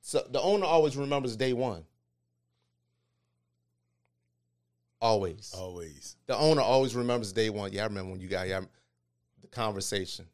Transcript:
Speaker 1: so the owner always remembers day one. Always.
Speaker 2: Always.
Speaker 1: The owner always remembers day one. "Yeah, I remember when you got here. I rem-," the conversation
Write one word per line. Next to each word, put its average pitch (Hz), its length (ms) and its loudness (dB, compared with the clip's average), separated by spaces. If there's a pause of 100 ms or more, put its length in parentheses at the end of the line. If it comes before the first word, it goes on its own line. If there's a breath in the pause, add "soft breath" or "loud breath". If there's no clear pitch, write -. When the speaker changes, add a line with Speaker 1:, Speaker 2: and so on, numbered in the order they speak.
Speaker 1:
so 135 280 -2
the 131 100 -2
owner 190 260 2
always 156 300 6
remembers 139 400 -2
day 127 180 0
one. 117 300 -2 (3250)
Always. 101 560 0
Speaker 2:
Always. 85 580 -14 (100)
Speaker 1:
The 131 100 -4
owner 151 260 4
always 123 340 4
remembers 120 380 -2
day 110 160 2
one. 101 220 -6
"Yeah, 101 120 -4
I 110 40 -2
remember 95 240 -6
when 92 100 -10
you 92 60 -12
got 92 200 -4
here. 95 80 -2
I 95 40 -2
rem-," 95 100 -12 (720)
the - 60 -20
conversation 98 880 -4